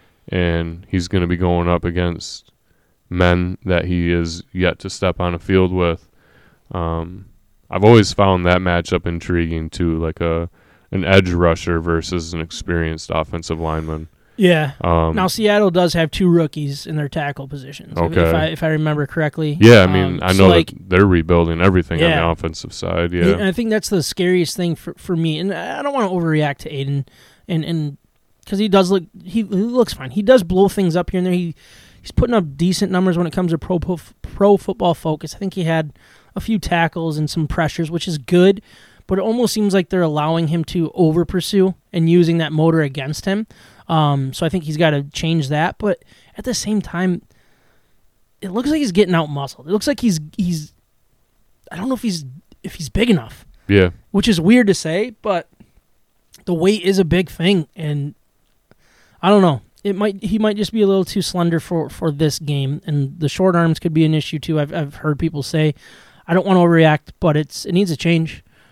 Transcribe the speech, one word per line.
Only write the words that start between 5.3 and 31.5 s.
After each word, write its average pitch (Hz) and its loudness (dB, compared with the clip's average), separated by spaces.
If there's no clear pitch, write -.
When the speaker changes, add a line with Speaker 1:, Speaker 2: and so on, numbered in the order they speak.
Speaker 1:
a 85 -8
field 92 2
with. 87 -2
Um, 85 -6
I've 92 -2
always 110 8
found 92 2
that 90 4
matchup 87 -2
intriguing 82 -4
too, 82 -2
like 80 -6
a, 85 -2
an 95 -2
edge 95 4
rusher 85 2
versus 82 -4
an 82 -6
experienced 82 -6
offensive 82 -6
lineman. 80 -6
Speaker 2:
Yeah. 160 2
Speaker 1:
Um, 82 2
Speaker 2:
Now, 185 0
Seattle 208 2
does 175 2
have 165 0
two 185 0
rookies 151 0
in 156 -6
their 147 -4
tackle 143 -8
positions, 139 -16
if, 82 0
if 87 0
Speaker 1:
Okay. 82 4
Speaker 2:
I, - 0
if 160 -6
I 160 0
remember 151 -2
correctly. 156 -4
Speaker 1:
Yeah, 113 10
I 92 6
mean, 92 2
Speaker 2:
Um, 90 -6
Speaker 1:
I 92 0
Speaker 2:
so, 95 6
Speaker 1:
know 95 10
Speaker 2:
like, 85 6
Speaker 1:
that - -18
they're 95 6
rebuilding 85 2
everything 90 2
on 85 4
Speaker 2:
Yeah. 80 0
Speaker 1:
the 82 2
offensive 82 -6
side, 87 -4
yeah. 87 0
Speaker 2:
And 85 2
I 190 0
think 226 -4
that's 214 -2
the 185 0
scariest 180 -2
thing 175 -2
for, - -14
for - -6
me. 160 -2
And 190 -4
I 170 -8
don't 285 -4
wanna 247 0
overreact 156 0
to - -14
Aiden, 139 -4
and, 160 -2
and 151 -6
'cause 190 -6
he 214 0
does 185 4
look, 190 0
he, 214 -2
he - -4
looks 226 0
fine. 131 -12
He 208 -2
does 240 6
blow 185 2
things 180 0
up 175 -2
here 185 -4
and 180 0
there. 180 0
He, 175 -4